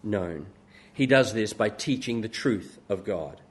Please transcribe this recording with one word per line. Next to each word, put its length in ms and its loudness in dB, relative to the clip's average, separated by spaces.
known. 440 -4
He 140 2
does 260 6
this 200 0
by 180 2
teaching 500 -2
the 80 -6
truth 500 -2
of 160 -2
God 360 -6